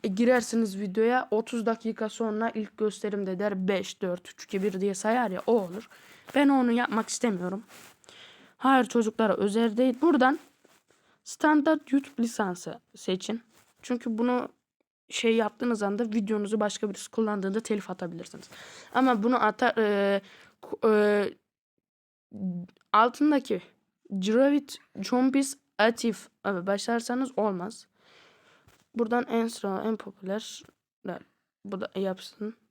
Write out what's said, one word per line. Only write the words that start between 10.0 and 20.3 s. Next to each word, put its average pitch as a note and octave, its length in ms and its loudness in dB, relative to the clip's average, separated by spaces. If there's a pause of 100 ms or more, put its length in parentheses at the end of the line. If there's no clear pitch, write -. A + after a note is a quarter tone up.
Buradan D4 360 6 (840)
standart D#4 680 2
YouTube C4+ 300 0
lisansı G3 580 -4 (160)
seçin. F#3+ 460 -4 (400)
Çünkü A#3 360 -4
bunu B3 300 0 (600)
şey A3+ 280 2
yaptığınız A3+ 460 -2
anda G3+ 220 -2
videonuzu G#3+ 560 -2
başka G#3 300 -2
birisi - 200 -12
kullandığında G#3 500 -2
telif G#3 300 -6
atabilirsiniz. F3 600 -12 (440)
Ama B3 280 4
bunu A#3+ 220 2
atar, A3 340 2
e, G3+ 420 2 (420)